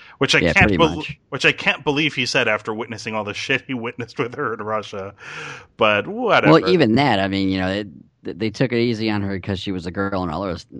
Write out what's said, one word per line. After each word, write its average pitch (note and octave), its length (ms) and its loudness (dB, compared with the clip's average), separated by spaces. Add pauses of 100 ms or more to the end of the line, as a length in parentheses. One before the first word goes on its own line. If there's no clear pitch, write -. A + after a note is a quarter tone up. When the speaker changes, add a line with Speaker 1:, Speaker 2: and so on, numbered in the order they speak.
(180)
Speaker 1:
Which C#3 160 2
I D3+ 40 6
Speaker 2:
Yeah, E2+ 160 4
Speaker 1:
can't F#3+ 140 6
Speaker 2:
pretty F#3 100 2
Speaker 1:
bel-, E3 180 4
Speaker 2:
much. - 220 -10 (100)
Speaker 1:
which C3+ 160 -4
I D3 80 6
can't F3 320 -4
believe D3 300 0
he B2+ 120 -2
said B2 220 0
after G#2+ 240 -2
witnessing A2 420 -8
all G#2+ 100 -4
the G2+ 100 -6
shit - 320 -2
he C3 80 -6
witnessed A#2 440 -8
with B2 180 -4
her B2 180 -4
in G#2+ 80 -8
Russia. G2+ 520 -6 (600)
But G#2+ 300 2
whatever. F#3 540 4
Speaker 2:
Well, F#3 100 0
even C#3 240 4
that, B2+ 240 4
I G2 100 0
mean, F#2+ 220 0
you F#2+ 80 2
know, F#2 100 0
it, G2+ 200 -4 (360)
th-, - 140 -10
they A2 120 -2
took B2 220 -2
it A#2 60 0
easy A2+ 320 0
on G#2 100 0
her G2 200 -4
'cause F#2+ 200 -4
she G2+ 120 -6
was F2+ 120 -6
a F2+ 60 -8
girl G2 320 -4
in F2 80 -4
all E2 120 -4
those, F2+ 220 -6 (160)